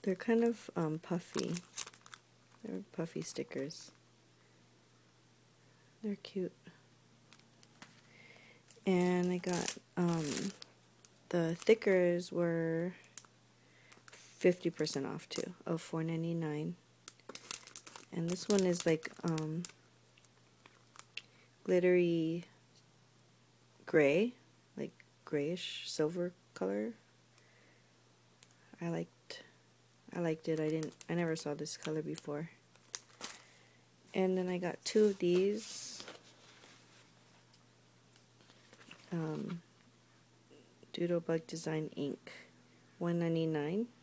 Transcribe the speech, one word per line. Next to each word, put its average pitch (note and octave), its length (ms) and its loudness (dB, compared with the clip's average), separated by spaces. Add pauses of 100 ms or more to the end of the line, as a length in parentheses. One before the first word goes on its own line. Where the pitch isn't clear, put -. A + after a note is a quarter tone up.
They're F#3+ 120 0
kind A#3 300 2
of, A#3 320 0
um, D#3+ 220 0
puffy. - 580 -4 (1080)
They're F#3 160 -8 (100)
puffy E3 300 -6
stickers. - 720 -8 (2000)
They're G#3 200 -2
cute. - 320 -4 (2250)
And F3+ 440 4
I F3+ 60 0
got, F3 400 -2 (220)
um, E3+ 260 2 (1040)
the E3+ 260 0
thickers F3+ 760 4
were E3 640 0 (1160)
fifty - 600 0
percent D3+ 340 -2
off - 240 -8
too, - 240 -6 (140)
of E3 160 -2
four E3 200 -4
ninety-nine. E3 760 -2 (1300)
And E3+ 200 -2
this - 180 -4
one G3 160 8
is F3 220 2
like, D#3+ 260 0 (100)
um, D#3+ 420 -2 (2000)
glittery F3 840 4 (1400)
gray, D#3+ 480 6 (460)
like - 140 -6 (340)
grayish D#3 580 -4
silver F3 480 0 (220)
color. G#3 400 -2 (1900)
I E3+ 80 -4
liked, - 540 -6 (720)
I - 20 -2
liked E3 300 0
it. D#3 100 2
I D#3 100 0
didn't, D#3 240 0 (160)
I E3 60 -2
never E3 220 2
saw D3 180 -4
this D3+ 220 -6
color D#3 260 -4
before. D3+ 480 -6 (1600)
And F#3 240 4
then F3+ 120 0
I F3+ 100 -2
got F3+ 260 -6
two G#3+ 200 6
of G3 140 4
these, F#3+ 840 2 (3000)
um, D#3+ 480 -4 (1300)
Doodlebug E3+ 540 0
Design D#3+ 480 -4
ink, - 380 -6 (640)
one E3+ 220 0
ninety-nine. E3 680 0 (160)